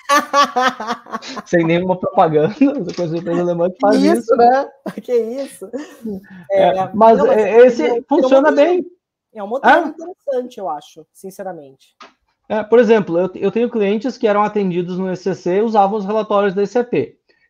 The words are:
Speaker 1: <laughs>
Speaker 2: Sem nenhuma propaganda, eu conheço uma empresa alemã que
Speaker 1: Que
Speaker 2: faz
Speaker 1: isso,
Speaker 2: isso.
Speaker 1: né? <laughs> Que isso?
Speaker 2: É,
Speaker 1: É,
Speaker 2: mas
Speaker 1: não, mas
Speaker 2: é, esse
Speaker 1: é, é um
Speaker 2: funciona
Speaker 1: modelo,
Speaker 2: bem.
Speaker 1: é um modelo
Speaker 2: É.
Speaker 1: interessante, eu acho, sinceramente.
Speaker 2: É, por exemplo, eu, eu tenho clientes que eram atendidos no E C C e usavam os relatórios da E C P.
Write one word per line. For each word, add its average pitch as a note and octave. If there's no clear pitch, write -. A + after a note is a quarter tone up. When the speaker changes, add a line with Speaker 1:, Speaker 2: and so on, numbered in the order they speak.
Speaker 1:
<laughs> B3+
Speaker 2:
Sem E3+
nenhuma F3+
propaganda, E3
eu C4
conheço E3+
uma E3+
empresa F3+
alemã F3
que F#3+
Speaker 1:
Que -
Speaker 2:
faz C4
Speaker 1:
isso, D#4+
Speaker 2:
isso. E4
Speaker 1:
né? B3
<laughs> -
Que B3
isso? A#3
Speaker 2:
É, G3
Speaker 1:
É, F#3
Speaker 2:
mas A3+
Speaker 1:
não, D4
mas A#3+
Speaker 2:
é, G#3+
esse A#3+
Speaker 1:
é, -
é A#3+
um A#3+
Speaker 2:
funciona C#4
Speaker 1:
modelo, C#4
Speaker 2:
bem. E4+
Speaker 1:
é G#3+
um G3
modelo A#3+
Speaker 2:
É. D#4+
Speaker 1:
interessante, C#4
eu G3
acho, D#3
sinceramente. F3+
Speaker 2:
É, G#3
por A3+
exemplo, G3+
eu, F#3
eu G3
tenho A#3
clientes A3
que A3+
eram G3+
atendidos F#3
no F#3+
E F3
C F3+
C F3+
e G#3
usavam G#3+
os G3
relatórios G3+
da G3+
E -
C A#3+
P. D#3+